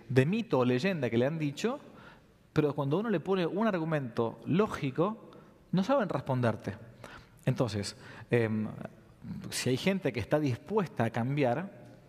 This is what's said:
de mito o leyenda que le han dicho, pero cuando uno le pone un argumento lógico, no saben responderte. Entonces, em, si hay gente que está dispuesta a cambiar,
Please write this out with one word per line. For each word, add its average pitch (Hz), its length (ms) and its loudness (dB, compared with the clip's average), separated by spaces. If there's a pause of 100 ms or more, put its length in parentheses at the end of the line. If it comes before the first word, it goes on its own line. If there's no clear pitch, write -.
de 127 180 8
mito 190 340 2
o 123 60 4
leyenda 131 440 2
que 117 80 2
le 123 80 6
han 160 120 0
dicho, 160 420 -2 (760)
pero 147 200 2
cuando 143 260 0
uno 233 100 -2
le 180 100 2
pone 185 260 0
un 196 220 0
argumento 151 800 -2
lógico, 175 840 0 (400)
no 185 120 2
saben 254 260 2
responderte. 123 640 0 (720)
Entonces, 107 500 -2 (340)
em, 110 380 2 (840)
si - 200 -2
hay 127 80 2
gente 185 360 0
que 120 60 -4
está 151 200 0
dispuesta 151 680 -2
a 110 40 0
cambiar, 135 600 0 (380)